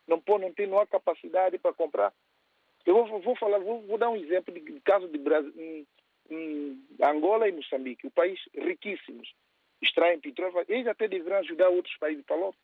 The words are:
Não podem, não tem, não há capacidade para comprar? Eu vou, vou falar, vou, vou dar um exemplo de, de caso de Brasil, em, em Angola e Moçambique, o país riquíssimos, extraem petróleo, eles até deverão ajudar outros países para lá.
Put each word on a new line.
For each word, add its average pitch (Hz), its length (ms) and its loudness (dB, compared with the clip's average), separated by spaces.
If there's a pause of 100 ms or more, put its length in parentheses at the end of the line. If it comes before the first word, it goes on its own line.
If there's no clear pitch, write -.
Não 165 140 2
podem, 190 260 2
não 170 80 -12
tem, 202 120 -2
não 190 120 2
há 208 80 4
capacidade 180 680 0
para - 160 0
comprar? 143 400 0 (720)
Eu 226 200 6
vou, 208 160 -6
vou 240 140 0
falar, 202 240 2
vou, 220 220 -6
vou 208 160 -4
dar 233 120 2
um 233 60 0
exemplo 180 380 -2
de, 170 60 -14
de 151 220 -14
caso 190 260 2
de 151 100 -6
Brasil, 147 380 0
em, 160 320 -14 (440)
em 147 500 -8 (220)
Angola 170 440 4
e 196 40 0
Moçambique, 131 560 -8
o 131 40 -16
país 180 280 0 (160)
riquíssimos, - 760 -10 (500)
extraem 165 380 2
petróleo, 175 480 -4
eles 240 200 -2
até 214 200 -2
deverão 185 300 -2
ajudar 170 320 4
outros 180 280 0
países 151 280 -6
para 151 120 -2
lá. 190 140 -4 (120)